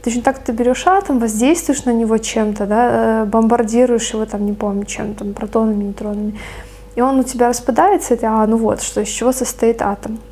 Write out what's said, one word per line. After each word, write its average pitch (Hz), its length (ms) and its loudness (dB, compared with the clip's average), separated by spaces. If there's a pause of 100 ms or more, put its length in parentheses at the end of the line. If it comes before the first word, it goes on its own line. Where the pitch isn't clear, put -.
Точно 240 180 -2
так 269 180 0
ты - 120 -4
берешь 247 360 0
атом, 370 320 2
воздействуешь 254 680 0
на 247 80 2
него 226 240 2
чем-то, 214 480 -2
да, 226 240 2 (340)
э, - 20 0
бомбардируешь 226 880 2
его, 220 120 -2
там, 208 200 -4
не 208 80 -2
помню, 202 320 -2
чем, 208 300 -8
там, 202 180 -8
протонами, 214 520 0
нейтронами. 208 480 -6 (640)
И 240 40 0
он 262 180 4
у 254 40 2
тебя 240 240 0
распадается, 294 640 2
и 226 40 2
ты: 233 100 -4
«А, 220 200 2
ну 226 100 2
вот, 214 240 0
что, - 200 -4
из 208 60 -4
чего 240 240 0
состоит 233 500 -2
атом». 208 380 -4 (120)